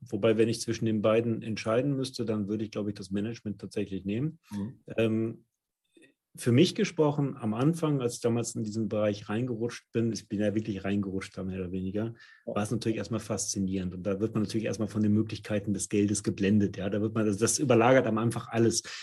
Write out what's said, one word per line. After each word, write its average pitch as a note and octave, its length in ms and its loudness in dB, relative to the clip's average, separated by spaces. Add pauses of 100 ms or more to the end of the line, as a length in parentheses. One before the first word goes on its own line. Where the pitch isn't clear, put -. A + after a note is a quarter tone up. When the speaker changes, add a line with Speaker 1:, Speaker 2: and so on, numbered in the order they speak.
Speaker 1:
wobei, A2 340 2
wenn A2+ 120 4
ich A2+ 120 -2
zwischen A#2 240 -4
den A2 180 0
beiden A2+ 400 2
entscheiden A#2 540 0
müsste, B2+ 280 -4
dann G#2 240 -2
würde A2 160 -2
ich, G#2+ 60 -8
glaub G#2 180 -6
ich, G2+ 60 -4
das F#2 160 -14
Management G#2 500 -6
tatsächlich F#2+ 440 -6
nehmen. B2 340 -4 (120)
Speaker 2:
Mhm. G#2 300 -8 (160)
Speaker 1:
Ähm, A2+ 480 0 (920)
für - 160 0
mich D#3+ 220 6
gesprochen, D3 640 0
am G#2+ 180 -2
Anfang, D3 460 0
als A#2+ 160 -2
ich - 40 -16
damals A#2 360 -2
in A#2 80 -4
diesen G#2+ 240 -4
Bereich G#2+ 400 0
reingerutscht A#2 640 -4
bin, A#2 200 0
ich - 160 -10
bin G2+ 120 -2
ja G#2 140 2
wirklich G#2+ 300 -2
reingerutscht F#2+ 540 -2
da F#2+ 60 -6
mehr F#2+ 160 -4
oder F2+ 120 -6
weniger, G2+ 420 -4 (320)
Speaker 2:
Ja. A2+ 100 -6
Speaker 1:
war G#2 80 2
es - 80 -4
natürlich A2 260 -2
erstmal G#2+ 220 -4
faszinierend. F#2+ 720 -4
Und F2+ 100 -10
da G2 160 -2
wird A2 140 0
man A2 80 0
natürlich G#2+ 240 -2
erstmal G#2+ 220 -2
von G#2+ 140 -2
den G#2+ 100 4
Möglichkeiten G#2+ 640 -2
des G2 140 -4
Geldes G2+ 360 2
geblendet. G2+ 520 2
Ja? F#2+ 140 -4
Da G#2 100 0
wird A2 140 -2
man, A2 100 2
das, G#2 140 2
das A2 220 2
überlagert B2 460 6
am A2 120 2
Anfang A2+ 300 0
alles. A2+ 340 2 (200)